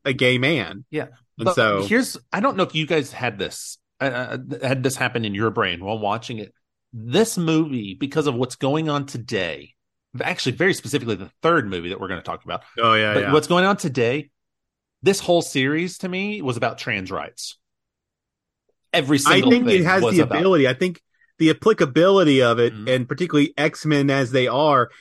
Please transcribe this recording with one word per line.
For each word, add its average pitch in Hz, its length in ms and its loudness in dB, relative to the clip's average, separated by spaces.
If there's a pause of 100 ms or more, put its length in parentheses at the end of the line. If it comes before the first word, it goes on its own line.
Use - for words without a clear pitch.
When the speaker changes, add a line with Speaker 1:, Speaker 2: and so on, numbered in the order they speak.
Speaker 1:
a 139 80 0
gay 127 260 2
man. 123 500 -2
Speaker 2:
Yeah. 151 200 -10 (280)
Speaker 1:
And 117 80 -6
Speaker 2:
But 185 100 2
Speaker 1:
so 104 280 2
Speaker 2:
here's, 226 340 0 (160)
I 175 60 -2
don't 226 180 0
know 190 60 0
if - 100 -4
you 156 140 0
guys 156 240 0
had 120 260 -6
this, - 400 -8 (240)
uh, 127 360 -4 (160)
uh, 131 140 -6
had 131 140 0
this 127 140 -2
happen 123 300 -2
in 101 100 -4
your 107 160 0
brain 95 340 -4
while 110 140 -6
watching 107 400 -6
it. 101 120 -16 (400)
This 123 460 -2
movie, 156 560 -2
because 143 320 -4
of 143 80 0
what's 123 220 -4
going 151 340 -2
on 143 160 -2
today, 92 680 -8 (480)
actually 160 300 -4
very 175 200 0
specifically 117 420 -4
the 92 140 -14 (140)
third 160 260 2
movie 87 200 -6
that 95 100 -8
we're 95 80 -8
gonna 90 160 -8
talk - 220 -10
about, 85 180 -8 (160)
Speaker 1:
Oh, 113 160 4
yeah, 107 180 2
Speaker 2:
but 104 80 2
Speaker 1:
yeah. 101 120 -2
Speaker 2:
what's 151 140 4
going 175 160 4
on 196 140 2
today, 131 540 -2 (720)
this 196 160 2
whole 170 240 2
series 151 560 -2
to 185 100 -8
me 196 320 -6
was 127 160 -4
about 110 220 -4
trans 98 320 -6
rights. - 460 -10 (1300)
Every 147 260 2
Speaker 1:
I 156 160 4
Speaker 2:
single 240 180 4
Speaker 1:
think 240 160 4
it - 20 2
Speaker 2:
thing 190 140 4
Speaker 1:
has 185 180 2
Speaker 2:
was 220 140 2
Speaker 1:
the 156 80 6
Speaker 2:
about 135 160 0
Speaker 1:
ability. 175 280 4
I 127 60 2
think 180 280 -4 (360)
the 160 140 4
applicability 160 880 4
of 117 180 4
it, 117 140 2
Speaker 2:
Mm-hmm. 107 140 -8
Speaker 1:
and 127 200 0
particularly 147 480 0
X-Men 147 540 0
as 135 220 0
they 127 160 2
are, 135 420 2 (120)